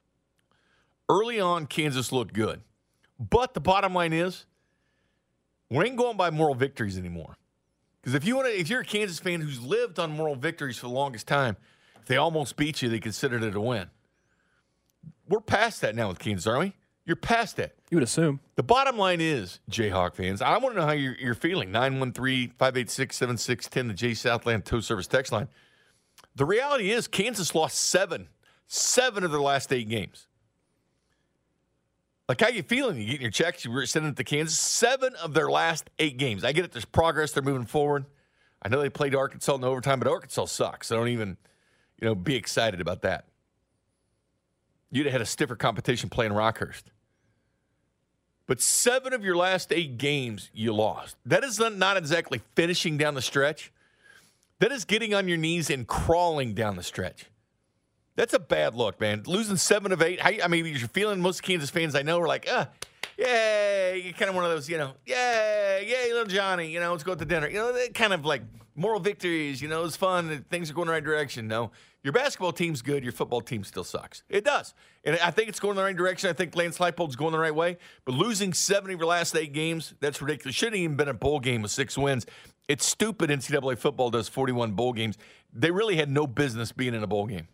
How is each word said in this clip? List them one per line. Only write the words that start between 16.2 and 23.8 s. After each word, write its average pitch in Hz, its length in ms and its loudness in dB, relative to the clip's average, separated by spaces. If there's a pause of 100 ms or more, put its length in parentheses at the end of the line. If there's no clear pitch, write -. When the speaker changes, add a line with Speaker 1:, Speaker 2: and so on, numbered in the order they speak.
Speaker 1:
aren't 123 140 4
we? 196 120 -2 (300)
You're 160 140 -2
past 226 400 0
that. - 180 -4 (140)
Speaker 2:
You 175 80 4
would 139 60 6
assume. 143 360 2 (160)
Speaker 1:
The 131 80 2
bottom 247 340 6
line 185 220 4
is, 143 400 -2 (100)
Jayhawk 92 460 0
fans, 95 260 -2
I 143 160 4
wanna 247 180 0
know 170 100 2
how 151 80 4
you're, 135 220 -2
you're 123 180 -2
feeling. 143 380 -2
Nine 131 280 2
one 131 140 -2
three, 127 440 -2
five 127 200 2
eight 120 120 -2
six, - 280 -4
seven 123 200 0
six - 300 -2
ten, 123 220 -2